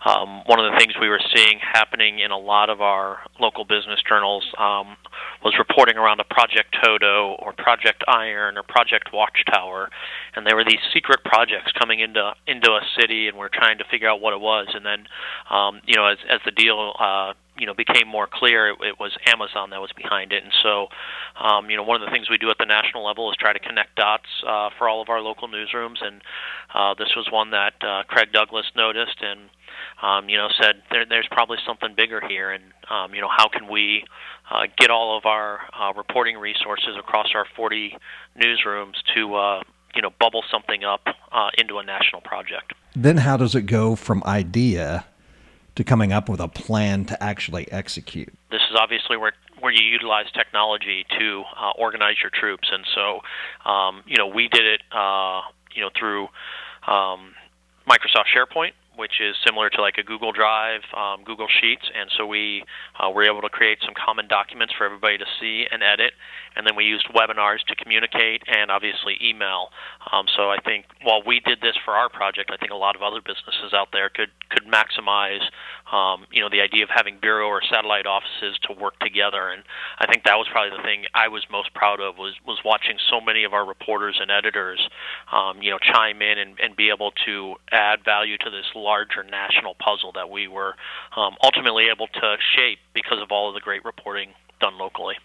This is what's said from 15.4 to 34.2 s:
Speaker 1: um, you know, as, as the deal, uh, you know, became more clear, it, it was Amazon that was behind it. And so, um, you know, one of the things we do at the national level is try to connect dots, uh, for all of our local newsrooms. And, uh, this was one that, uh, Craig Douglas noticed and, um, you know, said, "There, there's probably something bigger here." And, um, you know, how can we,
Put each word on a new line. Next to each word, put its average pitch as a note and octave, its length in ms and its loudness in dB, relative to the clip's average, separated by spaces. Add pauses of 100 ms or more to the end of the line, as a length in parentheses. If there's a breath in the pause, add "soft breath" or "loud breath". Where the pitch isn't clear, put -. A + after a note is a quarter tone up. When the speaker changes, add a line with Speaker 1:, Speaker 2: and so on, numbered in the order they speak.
Speaker 1:
um, G2+ 360 0
you A#2+ 100 4
know, G#2 100 6
as, G2+ 120 4 (120)
as B2 160 2
the G#2+ 60 -2
deal, G#2+ 480 2
uh, G2 340 0 (240)
you A#2+ 80 -6
know, G2+ 80 -6
became A#2 340 2
more G#2+ 240 -2
clear, A2+ 380 4
it, G#2 120 -6
it G#2 180 -4
was G2+ 160 -8 (120)
Amazon G#2+ 420 0
that G2 100 -10
was G2 160 -10
behind G2 380 -4
it. G2+ 100 -2
And G2 100 -8 (100)
so, G2+ 240 2 (520 loud breath)
um, G#2 300 2
you G#2+ 80 0
know, G#2 60 -4
one A2+ 180 0
of G#2 40 -8
the G2 60 -6
things G#2+ 180 -2
we F#2 80 2
do A2+ 120 0
at A2 80 2
the A2 80 2
national G#2+ 400 0
level G#2+ 240 -4
is G2+ 80 -6
try G#2 160 2
to G2+ 60 -4
connect G#2+ 360 -4
dots, G#2+ 320 0 (200)
uh, G#2 300 -2
for A#2 120 2
all A2 120 -2
of A2 80 -12
our A2+ 120 0
local A2 260 -10
newsrooms. A#2 560 -8
And, G2+ 180 -12 (520 loud breath)
uh, G2+ 240 2
this G#2 180 0
was A2+ 160 -4
one A2 200 0
that, G2+ 300 0
uh, G2+ 260 -4
Craig G#2+ 260 2
Douglas A2 320 2 (100)
noticed A#2 460 -2
and, G2+ 280 -10 (520 loud breath)
um, G2+ 280 0
you G#2 80 2
know, G#2 100 0 (120)
said, G#2+ 220 2 (100)
"There, A#2 140 0
there's A2+ 260 0
probably A#2 340 0
something A2+ 300 -6
bigger A2 320 0
here." F#2+ 240 -6
And, F#2+ 120 -10 (260)
um, G2 240 -6
you G2+ 80 -8
know, G2+ 80 -6
how A2 180 6
can A2 200 -6
we, G#2 360 0 (460 loud breath)